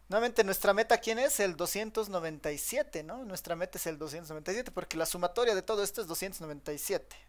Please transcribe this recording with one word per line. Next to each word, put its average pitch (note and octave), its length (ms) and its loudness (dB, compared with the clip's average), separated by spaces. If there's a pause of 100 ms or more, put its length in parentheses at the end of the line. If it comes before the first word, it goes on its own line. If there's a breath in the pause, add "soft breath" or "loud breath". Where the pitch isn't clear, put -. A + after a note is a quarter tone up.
Nuevamente, A#3 340 4
nuestra G3 300 4
meta, G#3+ 260 6
¿quién G3 200 0
es? C4+ 200 2
El F#3 180 2
doscientos G#3+ 500 -2
noventa D#3+ 440 -4
y D3 60 -4
siete, A#3+ 460 -2
¿no? A#3 220 -10
Nuestra F3 300 -4
meta E3+ 220 -4
es F3 100 -4
el D#3+ 100 -4
doscientos D3+ 320 -8
noventa D#3 220 -6
y - 20 0
siete, A#3+ 180 -4
porque F3 240 -6
la D#3+ 100 2
sumatoria F3+ 480 2
de F#3+ 80 2
todo G#3 220 0
esto G3 180 -2
es F3+ 60 -6
doscientos F#3 320 -4
noventa D3+ 320 -8
y D3 60 -4
siete, - 400 -4 (120)